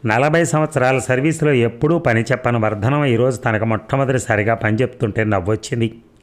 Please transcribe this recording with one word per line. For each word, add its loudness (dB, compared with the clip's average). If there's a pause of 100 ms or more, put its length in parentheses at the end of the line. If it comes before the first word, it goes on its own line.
నలభై 2
సంవత్సరాల 0
సర్వీసులో 0
ఎప్పుడూ 0
పని 2
చెప్పని 0
వర్ధనం 0
ఈరోజు 2
తనకు 0
మొట్టమొదటిసారిగా 0
పని -2
చెప్తుంటే -2
నవ్వొచ్చింది. -2 (280)